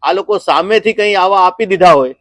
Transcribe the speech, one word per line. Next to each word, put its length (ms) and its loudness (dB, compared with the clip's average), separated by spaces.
આ 100 -2
લોકો 260 -4
સામેથી 560 -2
કંઈ 220 -2
આવા 280 2
આપી 240 -2
દીધા 240 4
હોય 280 0